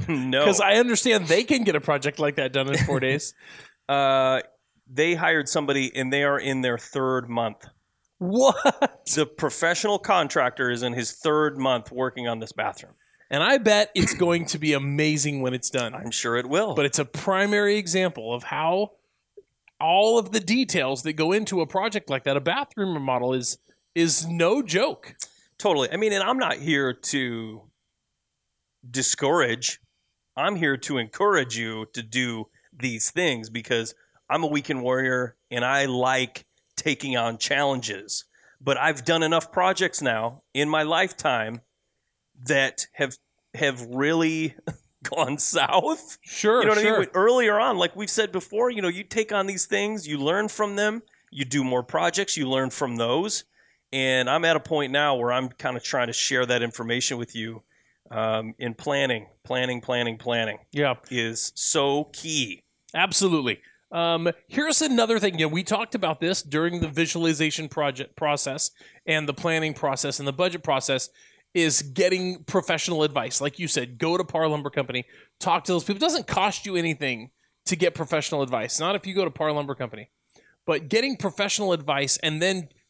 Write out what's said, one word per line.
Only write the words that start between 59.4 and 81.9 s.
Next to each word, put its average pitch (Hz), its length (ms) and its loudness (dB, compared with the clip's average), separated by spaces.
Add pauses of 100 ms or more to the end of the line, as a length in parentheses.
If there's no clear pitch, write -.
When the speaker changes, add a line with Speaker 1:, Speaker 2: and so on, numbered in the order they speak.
Speaker 1:
planning, 127 360 -2
planning, 117 380 -4
planning 113 400 -2 (140)
Speaker 2:
Yeah. 139 220 0 (180)
Speaker 1:
is 117 420 -2
so 143 580 0
key. 139 520 -6 (280)
Speaker 2:
Absolutely. 165 680 0 (320)
Um, 170 400 0 (160)
here's 302 340 2
another 233 380 2
thing. 180 180 0
You 156 80 2
know, 151 80 -2
we 180 80 -2
talked 208 320 -2
about 170 240 -2
this 175 240 0
during 165 380 -2
the 165 80 -2
visualization 160 800 0
project 135 480 -4
process 147 560 -2 (340)
and 156 220 0
the 143 40 -2
planning 160 420 -2
process 139 440 -2
and 139 80 -4
the 139 60 -2
budget 170 320 -2
process 135 440 0 (460)
is 160 280 4
getting 180 600 0
professional 170 600 0
advice. 135 360 -2
Like 143 200 -4
you 165 80 -4
said, 123 300 -4
go 165 180 0
to 185 80 0
Parr 160 240 0
Lumber 147 220 -2
Company, 127 360 -4 (320)
talk 175 260 0
to 185 80 0
those 175 120 2
people. 202 140 -2
It 320 100 2
doesn't 302 180 -2
cost 196 400 0
you 196 80 -6
anything 143 560 -2 (360)
to 185 100 0
get 170 180 2
professional 151 480 -2
advice, 123 380 -2
not 185 160 -2
if 190 100 -8
you 190 80 -10
go 190 100 2
to 160 60 -2
Parr 156 220 -2
Lumber 143 240 -4
Company. 117 340 -10 (560)
But 160 220 0
getting 240 280 0
professional 202 560 -2
advice 143 440 0